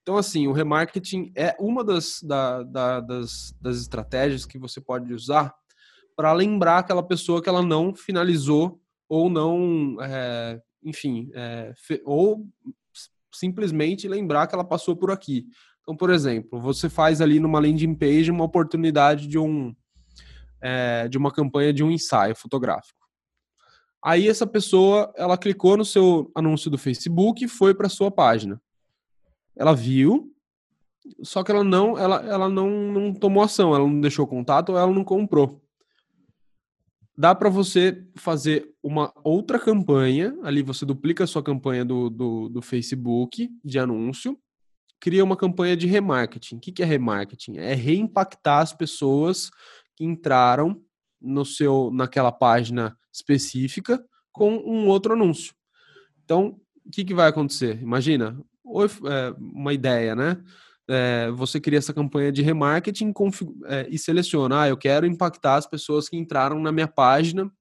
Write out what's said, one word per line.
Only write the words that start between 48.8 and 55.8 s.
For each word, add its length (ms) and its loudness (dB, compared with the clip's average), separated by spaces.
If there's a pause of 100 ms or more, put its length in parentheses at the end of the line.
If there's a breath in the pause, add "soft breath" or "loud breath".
que 100 -8
entraram 800 2 (380)
no 240 -4
seu, 480 0
naquela 400 0
página 640 0 (160)
específica 880 -2 (300)
com 240 2
um 320 0
outro 240 4
anúncio. 420 0 (720 soft breath)